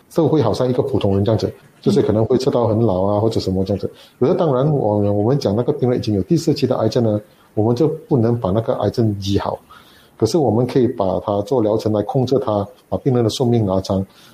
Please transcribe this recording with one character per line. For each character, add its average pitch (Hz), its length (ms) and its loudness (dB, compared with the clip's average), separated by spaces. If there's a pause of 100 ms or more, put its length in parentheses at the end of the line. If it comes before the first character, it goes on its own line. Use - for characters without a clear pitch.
就 165 200 0
会 156 120 2
好 117 120 2
像 127 180 -2
一 - 20 0
个 131 80 0
普 - 160 -2
通 98 200 0
人 101 80 2
这 110 60 0
样 107 80 2
子， 95 140 -4 (300)
就 - 100 0
是 143 80 2
可 - 100 0
能 107 140 2
会 123 140 2
吃 117 120 0
到 120 160 0
很 104 140 0
老 95 220 2
啊， 101 180 0
或 110 80 0
者 107 100 -2
什 95 140 -4
么 92 120 0
这 101 100 -2
样 92 40 -4
子。 - 120 -8 (280)
可 123 80 2
是 165 60 2
当 165 220 0
然 131 180 0
我， 110 240 0 (160)
我 104 100 0
们 127 160 0
讲 101 160 -2
那 117 100 0
个 143 100 -2
病 123 160 0
人 123 80 0
已 - 40 -6
经 107 120 -2
有 95 80 0
第 170 160 0
四 147 160 0
期 - 120 2
的 117 120 2
癌 110 100 2
症 117 160 0
呢， 107 160 0 (320)
我 107 100 -2
们 117 140 2
就 156 100 2 (220)
不 151 80 2
能 117 180 2
把 117 160 -2
那 110 120 0
个 123 140 -2
癌 110 120 0
症 107 320 0
医 95 180 -2
好。 - 200 -4 (580)
可 - 80 0
是 - 140 0
我 131 120 2
们 120 160 0
可 131 120 0
以 123 100 2
把 92 320 -2
它 101 220 -2
做 127 180 -2
疗 107 160 0
程 110 160 -2
来 104 120 0
控 127 200 -2
制 131 140 0
它， 104 280 -2 (220)
把 98 80 -6
病 131 180 -2
人 120 80 2
的 113 60 2
寿 127 160 -2
命 117 220 2
拉 95 160 0
长。 95 220 -2 (300)